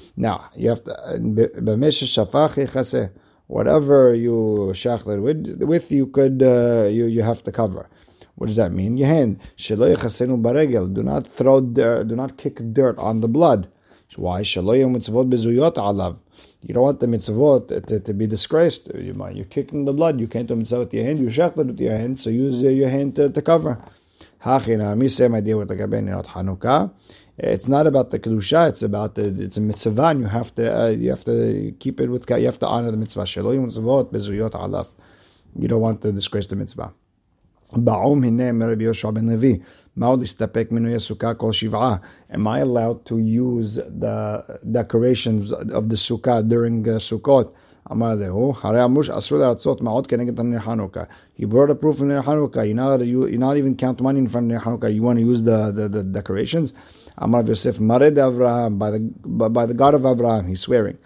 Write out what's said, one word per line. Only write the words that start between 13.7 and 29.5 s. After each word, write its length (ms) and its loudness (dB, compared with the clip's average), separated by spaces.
So 120 -12
why? 220 -2
Shelo 360 0
yom 160 2
mitzvot 340 -2
bezuyot 480 2
alav. 400 -2
You 120 -12
don't 100 4
want 180 2
the 60 0
mitzvot 800 0
to, 120 -2
to 140 -8
be 120 -2
disgraced. 680 0
You 180 -10
might, 220 -10
you're 100 -10
kicking 380 -6
the 80 -2
blood. 280 0
You 80 -4
can't 200 -6
do 80 -4
mitzvot 240 -2
with 140 -6
your 100 -2
hand. 160 -2
You 80 0
shachted 380 0
with 140 -8
your 180 0
hand, 220 -4
so 100 -6
use, 340 0
uh, 60 6
your 200 2
hand 280 -2
to, 120 2
to 120 -4
cover. 420 0
Hachina, 560 0
me 120 2
same 260 2
idea 220 0
with 100 -4
the 80 -6
Gaben 300 -4
Nerot 220 -4
Hanukkah. 640 -2
It's 300 -2
not 180 4
about 260 2
the 80 -4
kedusha. 500 2
It's 120 -6
about 340 -4
the, 100 -2
it's 140 -8